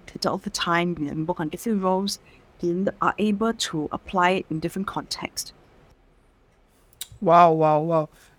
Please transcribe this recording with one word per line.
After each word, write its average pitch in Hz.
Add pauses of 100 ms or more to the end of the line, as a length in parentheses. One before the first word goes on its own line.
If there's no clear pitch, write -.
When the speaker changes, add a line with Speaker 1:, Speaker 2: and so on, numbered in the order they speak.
(260)
Speaker 1:
over 190
time, 175
you 151
work 175
on 156
different 196
roles, 190 (420)
you 180 (140)
are -
able 214
to 160
apply 180
it 190
in 160
different 170
contexts. - (1700)
Speaker 2:
Wow, 170
wow, 156
wow. 160 (280)